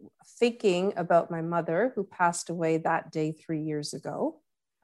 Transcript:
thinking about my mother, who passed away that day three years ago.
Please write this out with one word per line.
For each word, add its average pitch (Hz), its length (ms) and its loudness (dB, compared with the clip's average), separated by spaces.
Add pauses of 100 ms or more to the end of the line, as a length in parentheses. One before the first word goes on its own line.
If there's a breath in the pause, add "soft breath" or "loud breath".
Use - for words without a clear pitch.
(380)
thinking 202 580 2
about 170 340 4
my 165 120 -4
mother, 170 520 0
who 196 100 -2
passed 175 440 0
away 165 300 0
that 165 340 -2
day 156 200 0
three 160 280 -6
years 151 320 -4
ago. 240 480 -4 (440)